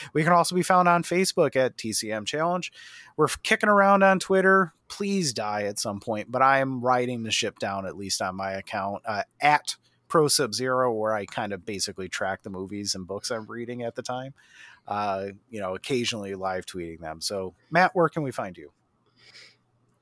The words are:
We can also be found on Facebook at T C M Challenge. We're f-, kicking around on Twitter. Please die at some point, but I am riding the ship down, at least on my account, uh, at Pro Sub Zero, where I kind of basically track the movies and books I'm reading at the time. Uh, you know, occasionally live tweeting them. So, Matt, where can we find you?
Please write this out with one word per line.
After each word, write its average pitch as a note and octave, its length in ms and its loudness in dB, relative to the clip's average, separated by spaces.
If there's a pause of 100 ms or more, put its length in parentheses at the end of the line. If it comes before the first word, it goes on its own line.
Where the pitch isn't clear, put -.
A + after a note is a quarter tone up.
(120)
We D3+ 100 2
can D#3+ 100 4
also E3+ 220 4
be F3+ 80 2
found F3+ 260 4
on F3 140 4
Facebook F3 540 2
at B2+ 200 2
T A2 160 -6
C G#2+ 200 -4
M G#2+ 120 -4
Challenge. E3+ 480 -4 (440)
We're D#3 100 4
f-, - 160 -2
kicking G#3+ 260 2
around G3 360 6
on F#3+ 160 6
Twitter. F#3+ 520 4 (160)
Please G3 440 -2
die G#2 320 -2
at G2+ 160 -4
some G#2 180 -4
point, G#2+ 320 -6
but B2+ 120 2
I C3+ 180 6
am C3+ 200 -2
riding B2 440 0
the G#2+ 80 -4
ship - 260 -2
down, G2 260 -4
at E2+ 120 -8
least G2 260 -6
on F#2 140 -4
my G2 160 -6
account, G2 520 -6
uh, G#2 200 -4 (160)
at D3 340 2 (320)
Pro D#3 220 4
Sub B2 260 0
Zero, B2+ 380 0
where G#2+ 200 -2
I G#2 140 -4
kind G#2+ 260 -6
of F#2 140 -10
basically F#2+ 420 -6
track G2 360 -4
the G#2+ 60 -12
movies G2 440 -6
and F#2 140 -12
books G2+ 240 -6
I'm A2 140 -8
reading A#2 360 -10
at A#2 140 -6
the B2+ 60 -10
time. C3 320 -8 (520)
Uh, G2 440 -4 (200)
you A2 100 -10
know, F#2 140 -4
occasionally G#2+ 600 -4
live F#2 280 -4
tweeting E2+ 360 -10
them. D#2+ 200 -10
So, F#2+ 340 -6 (180)
Matt, F3 240 2
where E3+ 120 4
can E3 140 -6
we C3+ 80 -4
find G2+ 260 -8
you? D2+ 140 -20 (1300)